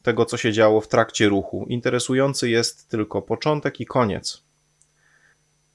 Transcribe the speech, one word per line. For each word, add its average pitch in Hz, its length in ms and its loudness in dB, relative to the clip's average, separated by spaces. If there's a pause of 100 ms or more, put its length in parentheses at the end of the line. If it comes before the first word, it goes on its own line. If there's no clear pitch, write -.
tego, 117 240 2
co - 120 -6
się 113 160 0
działo 107 280 6
w - 60 -8
trakcie 113 420 2
ruchu. 98 400 -2
Interesujący 127 800 -2
jest 113 400 -2
tylko 107 320 -4
początek 147 580 -4
i 113 60 -8
koniec. - 580 -2 (1300)